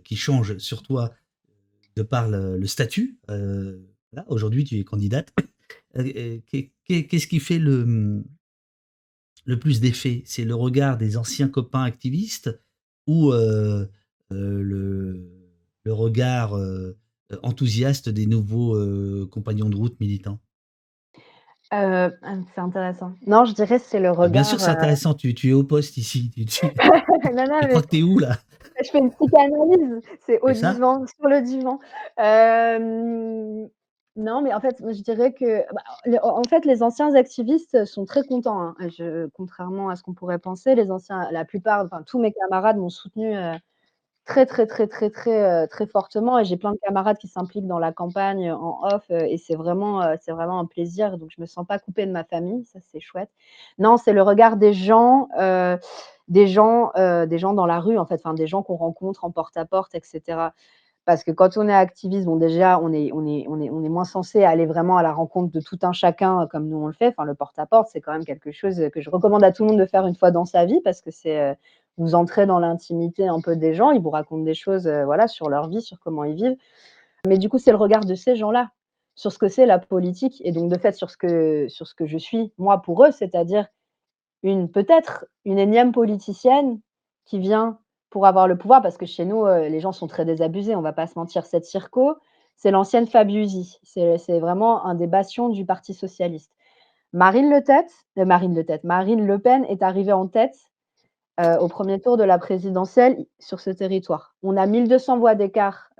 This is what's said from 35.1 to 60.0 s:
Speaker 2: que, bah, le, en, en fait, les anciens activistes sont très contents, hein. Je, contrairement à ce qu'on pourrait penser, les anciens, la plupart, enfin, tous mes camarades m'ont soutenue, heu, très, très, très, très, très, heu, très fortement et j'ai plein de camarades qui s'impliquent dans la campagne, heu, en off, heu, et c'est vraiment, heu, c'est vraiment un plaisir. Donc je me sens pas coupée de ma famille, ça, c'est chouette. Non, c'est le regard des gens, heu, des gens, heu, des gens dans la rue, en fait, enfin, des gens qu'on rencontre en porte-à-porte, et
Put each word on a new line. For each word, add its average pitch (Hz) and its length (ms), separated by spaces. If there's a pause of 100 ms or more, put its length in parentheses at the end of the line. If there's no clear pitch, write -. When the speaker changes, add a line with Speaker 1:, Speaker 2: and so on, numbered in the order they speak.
Speaker 2:
que, 226 280 (120)
bah, 202 100 (220)
le, 240 200
en, 220 160
en - 40
fait, 320 220
les 247 160
anciens 277 320
activistes 254 720
sont 196 180
très 277 200
contents, 240 360
hein. 170 200
Je, 170 480
contrairement 190 600
à 180 80
ce 180 60
qu'on 185 120
pourrait 180 240
penser, 185 360
les 214 160
anciens, 185 400
la 165 140
plupart, 202 400
enfin, 175 200
tous - 140
mes 220 140
camarades 196 440
m'ont 180 140
soutenue, 214 460
heu, 175 160 (720)
très, 262 220
très, 240 200
très, 220 200
très, 214 240
très, 202 540
heu, 160 40
très - 180
fortement 214 520
et 220 60
j'ai 180 120
plein 202 160
de 208 60
camarades 202 400
qui 190 100
s'impliquent 185 380
dans 180 120
la 165 140
campagne, 185 580
heu, 165 40
en 165 300
off, 202 260
heu, 170 160
et 165 120
c'est 165 180
vraiment, 185 460
heu, 160 180
c'est - 120
vraiment 170 280
un 170 60
plaisir. 180 520
Donc 160 160
je - 60
me 165 60
sens 175 200
pas 202 120
coupée 196 280
de 190 60
ma 170 120
famille, 180 420
ça, - 140 (120)
c'est 156 80
chouette. 185 300 (480)
Non, 220 180
c'est 233 160
le 202 100
regard 220 340
des 208 180
gens, 226 540 (120)
heu, 180 380 (500)
des 196 180
gens, 214 500
heu, 175 300
des 165 120
gens 190 160
dans 190 120
la 170 140
rue, 214 180
en 170 80
fait, - 100
enfin, 160 180
des 156 120
gens 190 160
qu'on 190 140
rencontre 170 480
en 175 60
porte-à-porte, 170 640
et 170 100